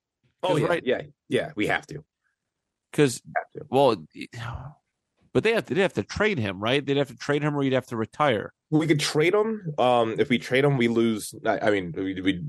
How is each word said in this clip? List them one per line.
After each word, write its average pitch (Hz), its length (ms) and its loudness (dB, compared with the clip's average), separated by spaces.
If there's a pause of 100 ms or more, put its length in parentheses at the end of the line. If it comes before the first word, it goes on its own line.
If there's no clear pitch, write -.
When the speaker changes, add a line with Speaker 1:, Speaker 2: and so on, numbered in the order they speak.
(420)
Speaker 1:
Oh, 180 60 -2
Speaker 2:
'Cause 165 120 2
Speaker 1:
yeah, - 60 0
Speaker 2:
right 170 180 0
Speaker 1:
yeah, 113 180 0 (260)
yeah, 104 280 -2
we 104 120 0
have 95 200 -2
to. - 160 -14 (880)
Speaker 2:
'Cause, 143 300 2 (140)
Speaker 1:
Have - 160 -6
to. - 180 -14
Speaker 2:
well, 123 260 4 (1400)
but - 120 0
they 220 80 2
have 220 140 -2
to, - 80 -4
they'd 180 80 2
have 185 100 0
to - 100 -4
trade 202 360 -2
him, 101 200 -4
right? 127 260 0
They'd 139 120 0
have 139 120 0
to 120 80 -18
trade 143 260 -2
him 147 140 -2
or 139 60 0
he'd 135 120 2
have 127 140 0
to 120 80 -6
retire. 113 560 0 (180)
Speaker 1:
We 156 180 2
could 156 100 4
trade 156 360 2
him. 208 440 -2
Um, 117 400 2
if 107 120 2
we 123 80 2
trade 131 260 0
him, 143 140 4
we 117 100 4
lose. 113 460 0 (120)
I, 107 220 0
I - 20 6
mean, 92 260 0
we, 95 240 -4
we 92 280 -2